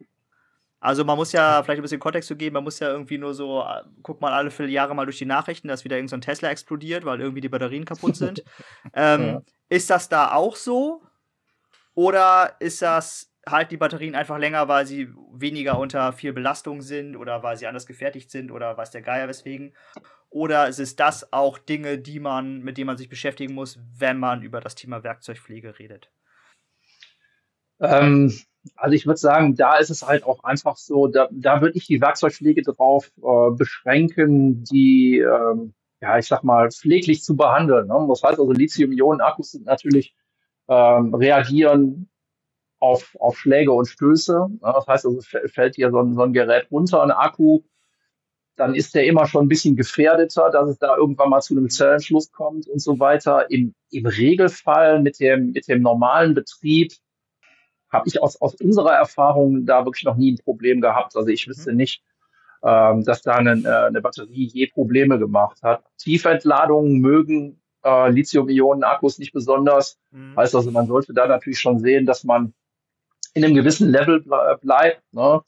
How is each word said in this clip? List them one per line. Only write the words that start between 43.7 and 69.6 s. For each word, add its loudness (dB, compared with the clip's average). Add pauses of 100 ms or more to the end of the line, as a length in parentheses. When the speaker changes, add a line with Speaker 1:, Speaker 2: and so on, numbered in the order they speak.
Speaker 2:
und 2
Stöße, 0
ne? -14
Das 0
heißt 0
also, -2
fä-, -8
fällt -2
dir 0
so 2
ein, 0
so 0
ein 0
Gerät 0
runter, 2
ein 2
Akku, 2 (960)
dann -2
ist -4
der 4
immer 4
schon 2
ein 2
bisschen 2
gefährdeter, 2
dass 0
es -6
da 2
irgendwann 2
mal 4
zu -4
einem 0
Zellenschluss 0
kommt -8
und -8
so -2
weiter. 2
Im, 0 (180)
im -8
Regelfall 2
mit 0
dem, 2
mit -8
dem 2
normalen 2
Betrieb -2 (960)
hab -2
ich -2
aus, -2
aus -2
unserer 2
Erfahrung 2
da 2
wirklich -8
noch 0
nie 2
ein -4
Problem -2
gehabt. -2
Also -2
ich -4
Speaker 1:
Mhm. -16
Speaker 2:
wüsste -8
nicht, -2 (600)
ähm, 4
dass -2
da 0
eine, 2
äh, 2
eine -4
Batterie -8
je -4
Probleme 0
gemacht 0
hat. 0 (140)
Tiefentladungen 2
mögen, 0 (220)
äh, 4
Lithium-Ionen-Akkus 2
nicht -14
besonders. 0 (120)